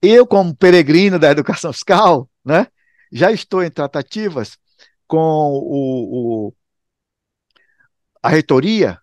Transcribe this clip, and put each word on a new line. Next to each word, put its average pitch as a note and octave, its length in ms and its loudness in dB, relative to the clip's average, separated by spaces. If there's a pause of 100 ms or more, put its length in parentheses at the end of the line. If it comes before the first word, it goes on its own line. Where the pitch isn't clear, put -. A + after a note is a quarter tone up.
Eu, A#3 260 6
como F#3 300 0
peregrino F3+ 640 4
da D3+ 120 4
educação D3 400 -4
fiscal, F3 580 0 (140)
né, D#3 240 0 (460)
já D#3+ 180 2
estou F#3+ 320 -4
em E3+ 80 -6
tratativas D3 840 -8 (500)
com D#3+ 120 -2
o, C3 1300 -4
o, - 60 -16 (1700)
a - 80 -2
reitoria D#3 720 0